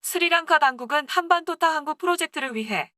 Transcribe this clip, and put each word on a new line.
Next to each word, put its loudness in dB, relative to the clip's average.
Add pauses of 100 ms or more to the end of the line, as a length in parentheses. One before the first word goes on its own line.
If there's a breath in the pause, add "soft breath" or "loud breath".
스리랑카 2
당국은 0
한반도타 0
항구 -4
프로젝트를 -2
위해 -4